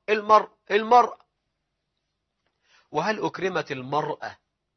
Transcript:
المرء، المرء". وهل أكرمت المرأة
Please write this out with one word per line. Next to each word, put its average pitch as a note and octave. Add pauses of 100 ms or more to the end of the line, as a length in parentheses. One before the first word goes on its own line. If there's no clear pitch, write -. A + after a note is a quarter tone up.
المرء، G#3+ (220)
المرء". A3 (1700)
وهل E3
أكرمت E3
المرأة C3+ (400)